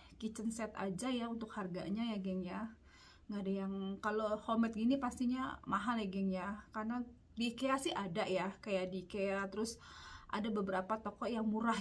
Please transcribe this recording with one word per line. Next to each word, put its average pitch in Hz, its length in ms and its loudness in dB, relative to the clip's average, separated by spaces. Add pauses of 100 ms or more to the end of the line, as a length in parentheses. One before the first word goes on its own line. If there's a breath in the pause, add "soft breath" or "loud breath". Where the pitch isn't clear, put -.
(180 loud breath)
kitchen 220 320 -4
set 220 280 -2
aja 196 320 0
ya 240 200 2
untuk 226 240 -4
harganya 196 600 -2
ya, 208 40 -2
geng, 185 240 0
ya. 190 280 -4 (600 loud breath)
Nggak 208 120 -2
ada 190 120 0 (120)
yang, 196 80 -2 (280)
kalau 214 280 2 (160)
homemade 226 320 4
gini 240 200 6
pastinya 254 680 0
mahal 208 360 2
ya, 202 80 0
geng, 196 240 2
ya. 185 160 -2 (240)
Karena 226 280 -2 (360)
di 233 160 2
ikea 262 240 2
sih 302 160 0
ada 196 320 0
ya, 185 240 2 (120)
kayak 185 280 2
di 185 160 -4
ikea, 196 440 0
terus 214 280 -2 (500 loud breath)
ada 214 220 0
beberapa 190 480 2
toko 220 320 -6
yang 226 160 0
murah 220 360 4